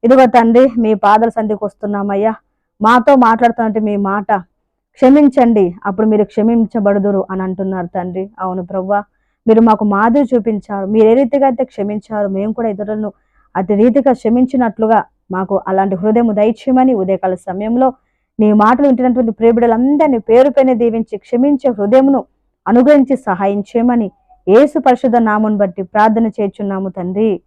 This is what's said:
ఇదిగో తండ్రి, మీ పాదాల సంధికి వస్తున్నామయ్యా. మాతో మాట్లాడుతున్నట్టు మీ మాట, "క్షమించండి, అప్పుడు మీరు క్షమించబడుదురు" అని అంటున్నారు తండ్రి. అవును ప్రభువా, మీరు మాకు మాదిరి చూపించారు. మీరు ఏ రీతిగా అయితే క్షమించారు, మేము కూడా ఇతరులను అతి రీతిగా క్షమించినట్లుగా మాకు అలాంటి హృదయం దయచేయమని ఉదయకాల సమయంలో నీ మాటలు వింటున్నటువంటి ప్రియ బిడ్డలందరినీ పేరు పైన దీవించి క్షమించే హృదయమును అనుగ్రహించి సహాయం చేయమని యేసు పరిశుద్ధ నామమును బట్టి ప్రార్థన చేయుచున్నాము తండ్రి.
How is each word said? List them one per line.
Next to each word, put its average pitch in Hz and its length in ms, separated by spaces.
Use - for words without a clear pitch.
ఇదిగో 262 220
తండ్రి, 233 420
మీ 220 160
పాదాల 214 340
సంధికి 214 360
వస్తున్నామయ్యా. 202 680
మాతో 240 320
మాట్లాడుతున్నట్టు 226 640
మీ 208 160
మాట, 202 360
"క్షమించండి, 254 800
అప్పుడు 202 200
మీరు 214 180
క్షమించబడుదురు" 208 1040
అని 190 120
అంటున్నారు 190 440
తండ్రి. 180 440
అవును 185 260
ప్రభువా, 190 360
మీరు 226 120
మాకు 220 240
మాదిరి 226 500
చూపించారు. 208 520
మీరు 220 220
ఏ 226 60
రీతిగా 277 320
అయితే 262 180
క్షమించారు, 208 640
మేము 196 240
కూడా 226 160
ఇతరులను 208 440
అతి 196 180
రీతిగా 247 380
క్షమించినట్లుగా 233 920
మాకు 185 380
అలాంటి 190 280
హృదయం 220 400
దయచేయమని 254 580
ఉదయకాల 190 400
సమయంలో 220 580
నీ 214 120
మాటలు 233 340
వింటున్నటువంటి 254 460
ప్రియ 233 180
బిడ్డలందరినీ 240 680
పేరు 247 320
పైన 262 220
దీవించి 226 460
క్షమించే 262 520
హృదయమును 247 540
అనుగ్రహించి 262 480
సహాయం 202 440
చేయమని 233 500
యేసు 277 300
పరిశుద్ధ 247 380
నామమును 214 400
బట్టి 196 260
ప్రార్థన 220 440
చేయుచున్నాము 196 640
తండ్రి. 185 580